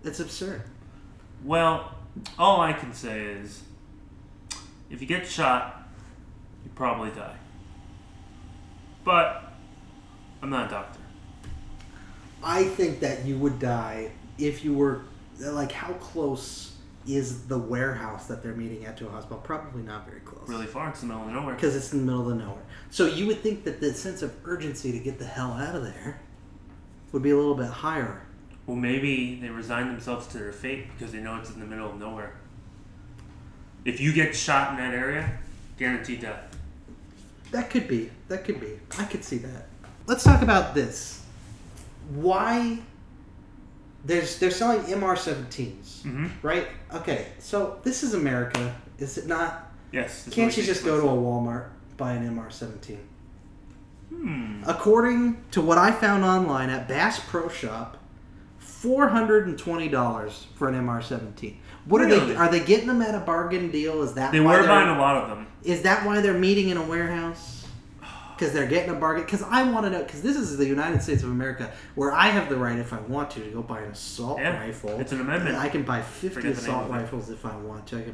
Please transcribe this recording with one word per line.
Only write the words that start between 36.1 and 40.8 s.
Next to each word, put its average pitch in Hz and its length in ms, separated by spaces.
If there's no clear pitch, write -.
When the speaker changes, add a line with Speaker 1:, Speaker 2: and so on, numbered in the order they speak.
Speaker 2:
death. 107 360
Speaker 1:
That 240 180
could - 180
be. 113 220
That 185 160
could - 160
be. 107 200
I 202 60
could - 200
see 131 140
that. 127 300
Let's - 160
talk 277 180
about 202 320
this. - 480